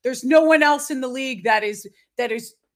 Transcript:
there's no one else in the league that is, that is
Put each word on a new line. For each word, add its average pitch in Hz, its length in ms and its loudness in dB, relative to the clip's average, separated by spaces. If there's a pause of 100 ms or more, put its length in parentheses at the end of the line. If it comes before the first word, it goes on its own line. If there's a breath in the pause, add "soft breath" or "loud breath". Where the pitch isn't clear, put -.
there's 247 200 -6
no 311 200 6
one 311 200 4
else 294 280 0
in 262 100 -6
the 254 60 -6
league 254 360 -8
that 214 200 2
is, 208 240 -8 (300 soft breath)
that 240 140 -4
is 226 240 -10 (200)